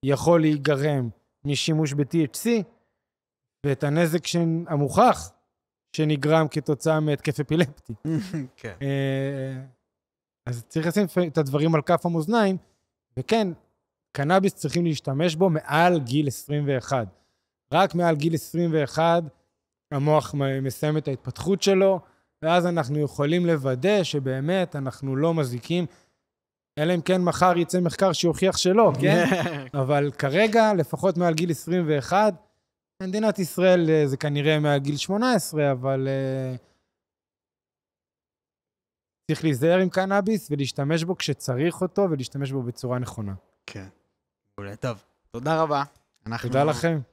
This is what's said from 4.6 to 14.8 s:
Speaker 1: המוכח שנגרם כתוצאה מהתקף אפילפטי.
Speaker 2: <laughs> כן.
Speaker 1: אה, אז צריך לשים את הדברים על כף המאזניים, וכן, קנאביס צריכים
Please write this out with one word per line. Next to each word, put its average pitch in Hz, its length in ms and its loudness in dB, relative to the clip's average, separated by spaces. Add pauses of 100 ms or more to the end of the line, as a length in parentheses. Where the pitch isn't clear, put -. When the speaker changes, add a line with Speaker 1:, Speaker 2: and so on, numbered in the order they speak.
Speaker 1:
המוכח 151 680 2 (640)
שנגרם 151 540 2
כתוצאה 156 500 -2
מהתקף 151 400 -2
אפילפטי. 147 540 -2 (340)
Speaker 2:
<laughs> 147 280 -10
כן. 107 260 -14
Speaker 1:
אה, 135 800 -4 (840)
אז 120 200 -8
צריך 160 180 -4
לשים 190 200 0 (200)
את 156 120 -4
הדברים 151 360 0
על 151 80 2
כף 175 240 0
המאזניים, 185 500 0 (640)
וכן, 208 300 0 (680)
קנאביס 180 380 2
צריכים 170 300 -2